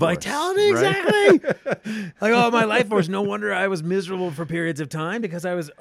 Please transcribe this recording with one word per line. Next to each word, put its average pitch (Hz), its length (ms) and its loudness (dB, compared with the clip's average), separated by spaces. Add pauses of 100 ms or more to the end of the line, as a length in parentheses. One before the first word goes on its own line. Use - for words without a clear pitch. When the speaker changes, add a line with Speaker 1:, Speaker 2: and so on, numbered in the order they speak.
(240)
Speaker 1:
Vitality, 370 480 0
Speaker 2:
right? 403 640 4
Speaker 1:
exactly. 220 800 -4
Speaker 2:
<laughs> - 80 -12
Speaker 1:
Like, 214 120 2
oh, 240 180 4
my 233 120 4
life 220 240 0
force. 196 220 0
No 190 120 -2
wonder 202 320 -4
I 190 140 0
was 190 160 -2
miserable 180 480 -2
for 160 140 -6
periods 165 340 -4
of 151 80 -6
time 165 340 -6
because 175 240 -6
I 180 100 -2
was, 160 140 -4 (120)